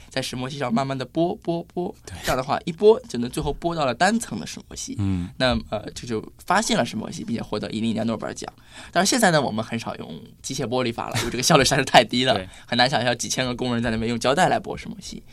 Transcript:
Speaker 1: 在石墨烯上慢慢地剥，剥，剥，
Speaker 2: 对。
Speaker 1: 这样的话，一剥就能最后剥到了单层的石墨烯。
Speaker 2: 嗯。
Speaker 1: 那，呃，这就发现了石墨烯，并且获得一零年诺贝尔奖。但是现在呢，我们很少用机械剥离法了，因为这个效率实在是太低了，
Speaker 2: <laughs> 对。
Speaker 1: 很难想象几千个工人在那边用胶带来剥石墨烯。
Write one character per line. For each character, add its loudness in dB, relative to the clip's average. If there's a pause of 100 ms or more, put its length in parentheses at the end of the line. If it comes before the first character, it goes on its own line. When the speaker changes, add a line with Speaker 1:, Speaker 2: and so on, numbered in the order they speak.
Speaker 1:
在 -6
石 -6
墨 -6
烯 -10
上 -4
慢 2
慢 -4
地 -6
剥， 0
剥， -2
剥， -6 (120)
Speaker 2:
对。 -12
Speaker 1:
这 -6
样 2
的 0
话， -2
一 -4
剥 8
就 -8
能 -4
最 -4
后 -2
剥 -2
到 0
了 2
单 4
层 -6
的 -8
石 -12
墨 -16
烯。 -10
Speaker 2:
嗯。 0
Speaker 1:
那， 2 (120)
呃， -6
这 -12
就 -4 (180)
发 2
现 0
了 2
石 -6
墨 -6
烯， -10
并 -4
且 -4
获 -6
得 -6
一 -4
零 0
年 -2
诺 -2
贝 -6
尔 -6
奖。 -12 (400)
但 4
是 2
现 4
在 6
呢， 6
我 0
们 -2
很 -6
少 -8
用 -14 (200)
机 -8
械 -4
剥 0
离 -2
法 -6
了， -4
因 -2
为 -4
这 -4
个 -2
效 8
率 8
实 2
在 2
是 2
太 8
低 0
了， 4
Speaker 2:
<laughs> -2
对。 -10 (180)
Speaker 1:
很 -4
难 6
想 0
象 2
几 -6
千 -2
个 -2
工 -2
人 -2
在 0
那 0
边 0
用 -2
胶 2
带 4
来 2
剥 -6
石 -10
墨 -10
烯。 -12 (100)